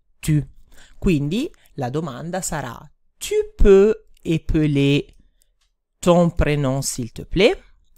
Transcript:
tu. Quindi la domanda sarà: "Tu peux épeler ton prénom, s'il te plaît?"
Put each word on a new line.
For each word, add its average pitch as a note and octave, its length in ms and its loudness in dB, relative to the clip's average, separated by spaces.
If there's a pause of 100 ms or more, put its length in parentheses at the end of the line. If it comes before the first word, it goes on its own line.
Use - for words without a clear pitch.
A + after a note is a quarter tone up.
(180)
tu. D3+ 260 0 (540)
Quindi F3 500 -2 (260)
la B2 160 -8
domanda D#3 500 -8
sarà: C3 360 -8 (420)
"Tu - 160 -8 (200)
peux G#3 540 4 (120)
épeler D3 960 0 (840)
ton F3 320 2
prénom, D3 480 -2
s'il B2 320 -8
te - 120 -16
plaît?" A#3+ 320 0 (420)